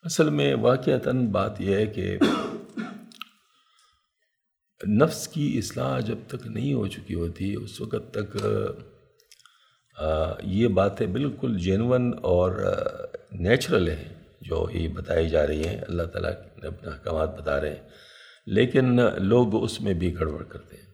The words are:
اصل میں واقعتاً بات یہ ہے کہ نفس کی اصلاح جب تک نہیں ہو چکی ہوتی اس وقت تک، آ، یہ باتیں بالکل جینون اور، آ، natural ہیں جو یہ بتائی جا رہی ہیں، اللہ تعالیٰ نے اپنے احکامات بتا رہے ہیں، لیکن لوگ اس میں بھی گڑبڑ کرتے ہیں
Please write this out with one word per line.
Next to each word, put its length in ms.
اصل 280
میں 240
واقعتاً 720
بات 340
یہ 160
ہے 100
کہ 320
نفس 400
کی 300
اصلاح 420
جب 160
تک 180
نہیں 280
ہو 120
چکی 280
ہوتی 400
اس 260
وقت 340
تک، 220
آ، 440
یہ 260
باتیں 380
بالکل 520
جینون 540
اور، 280
آ، 320
natural 560
ہیں 260
جو 320
یہ 160
بتائی 400
جا 180
رہی 180
ہیں، 240
اللہ 140
تعالیٰ 280
نے 40
اپنے 240
احکامات 500
بتا 200
رہے 100
ہیں، 180
لیکن 540
لوگ 460
اس 160
میں 140
بھی 240
گڑبڑ 240
کرتے 340
ہیں 180